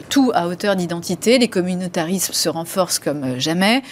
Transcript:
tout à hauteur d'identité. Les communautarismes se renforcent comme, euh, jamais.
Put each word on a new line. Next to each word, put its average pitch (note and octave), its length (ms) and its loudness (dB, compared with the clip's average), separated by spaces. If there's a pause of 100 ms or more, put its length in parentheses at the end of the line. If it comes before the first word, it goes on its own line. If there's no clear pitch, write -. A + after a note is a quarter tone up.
tout C4 260 4
à E3+ 140 0
hauteur G3 280 0
d'identité. F3 600 0
Les A#3+ 100 4
communautarismes F3+ 840 -2
se - 160 -2
renforcent E3+ 500 -2
comme, C#3+ 260 -4
euh, B2+ 140 -4
jamais. F#3 540 2